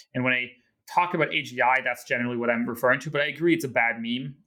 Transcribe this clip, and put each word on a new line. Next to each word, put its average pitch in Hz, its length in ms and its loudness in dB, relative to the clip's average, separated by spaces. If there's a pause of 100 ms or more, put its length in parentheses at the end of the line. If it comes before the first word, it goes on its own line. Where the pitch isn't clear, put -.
(140)
And 127 100 -2
when 127 80 2
I 123 180 -2 (400)
talk 175 220 0
about 156 220 0
A 151 80 -2
G 123 180 -6
I, 127 240 4
that's 123 200 -4
generally 123 340 -2
what 120 100 0
I'm 117 180 2
referring 127 340 2
to. 151 100 -8
But 143 100 0
I 151 60 2
agree 151 260 2
it's 151 140 2
a - 20 -8
bad 117 320 0
meme. 123 340 -6 (120)